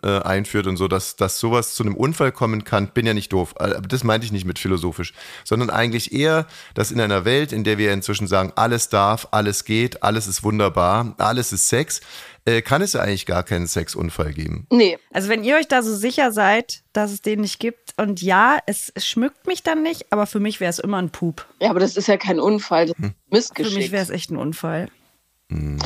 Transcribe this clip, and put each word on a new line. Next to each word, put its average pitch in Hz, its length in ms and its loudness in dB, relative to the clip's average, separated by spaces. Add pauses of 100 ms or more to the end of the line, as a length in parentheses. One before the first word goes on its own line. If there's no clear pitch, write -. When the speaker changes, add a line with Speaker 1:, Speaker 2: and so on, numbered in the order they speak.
Speaker 1:
äh, 98 160 2
einführt 98 480 0
und 92 80 0
so, 92 140 0
dass, 92 260 -2
dass - 240 -2
sowas 117 340 0
zu 120 100 -2
einem 104 120 -2
Unfall 143 380 0
kommen 110 320 -2
kann, 101 240 0
bin 120 160 0
ja 113 80 2
nicht 101 180 -4
doof. 92 260 0
Aber 95 220 -2
das 117 240 -4
meinte 113 220 2
ich 104 80 -6
nicht 92 120 -4
mit 90 140 -4
philosophisch, 87 540 -2 (320)
sondern 117 240 0
eigentlich 117 420 0
eher, 156 360 2 (260)
dass - 180 -2
in 120 80 0
einer 101 240 2
Welt, 135 300 2
in 107 100 -2
der 104 140 2
wir 104 160 2
inzwischen 98 340 -2
sagen, 95 300 2
alles 117 320 2
darf, 104 420 2
alles 104 320 0
geht, 113 400 -2
alles 104 240 0
ist 95 160 -4
wunderbar, 101 760 2
alles 117 340 0
ist - 160 0
Sex, 135 320 -2 (420)
äh, 117 200 2
kann 147 180 2
es 196 120 0
ja 127 80 0
eigentlich 98 260 -2
gar 90 160 0
keinen 87 240 -2
Sexunfall 82 640 -4
geben. 78 380 -8
Speaker 2:
Nee. 208 260 6 (160)
Speaker 3:
Also 190 160 -2
wenn 220 140 0
ihr 269 140 4
euch 320 100 0
da 254 160 2
so 220 120 -2
sicher 247 360 0
seid, 208 500 2 (100)
dass 208 200 -2
es 202 100 -10
den 214 200 -2
nicht 202 180 -4
gibt - 380 -6
und 202 260 -2
ja, 190 420 6
es, - 300 -6
es - 100 -6
schmückt - 400 -2
mich 359 160 -4
dann 320 220 0
nicht, 330 280 -6
aber 208 140 2
für 208 140 -4
mich 208 200 -2
wäre 175 120 0
es 170 80 -6
immer 202 180 -2
ein 180 140 -2
Pup. - 340 -4 (160)
Speaker 2:
Ja, 208 80 4
aber 180 100 2
das 190 180 2
ist 196 100 0
ja 196 100 6
kein 185 220 -2
Unfall, 180 480 2
das 165 100 -4
Speaker 1:
Hm. 165 80 -4
Speaker 2:
ist 104 80 -4 (180)
Missgeschick. 214 420 0
Speaker 3:
Für 196 60 -2
mich 190 120 -2
wäre 196 100 0
es 175 80 -4
echt 180 220 -6
ein 151 60 -4
Unfall. 160 520 -4 (640)
Speaker 1:
Hm. 80 340 -4